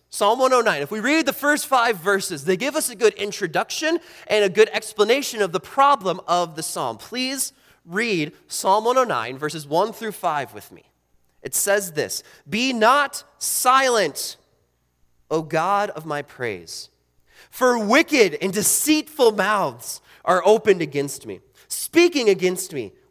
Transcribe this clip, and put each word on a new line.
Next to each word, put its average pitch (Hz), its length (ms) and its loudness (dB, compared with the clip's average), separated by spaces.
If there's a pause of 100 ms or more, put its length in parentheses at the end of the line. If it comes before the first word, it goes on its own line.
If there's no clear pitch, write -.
(100)
Psalm 220 280 0
one 262 140 2
oh 254 80 4
nine, 185 200 0
if 143 120 -6
we 220 80 -6
read 294 260 2
the 277 60 -2
first 285 340 -2
five 233 300 2
verses, 175 480 -2
they 185 120 0
give 262 200 -2
us 311 120 -2
a 247 60 -12
good 208 200 2
introduction 202 840 -4 (300)
and 208 160 2
a 196 40 2
good 214 240 4
explanation 220 720 0
of 185 80 0
the 175 100 -2
problem 247 680 2
of 170 260 0
the 156 80 -10
psalm. 127 360 -6
Please 262 540 -6 (320)
read 175 480 -2 (140)
Psalm 208 380 0
one 247 120 2
oh 254 80 4
nine, 127 320 -4
verses 151 300 -8
one 180 260 0
through 220 200 -10
five 147 420 -4
with 101 180 -18
me. - 120 -20 (580)
It - 120 -12
says 196 380 -2
this, 131 300 -6 (260)
"Be 240 240 -2
not 254 520 2 (120)
silent, 247 1040 0 (920)
O 160 120 -2
God 180 480 -2
of 156 160 -12
my 147 160 -6
praise, 104 680 -10 (600)
for 247 280 2
wicked 226 600 4
and 185 120 -2
deceitful 277 800 2
mouths 190 680 -4 (240)
are 175 220 2
opened 214 340 6
against 143 460 -6
me, 95 140 -10 (280)
speaking 320 600 2
against 180 420 0
me 117 200 -8 (180)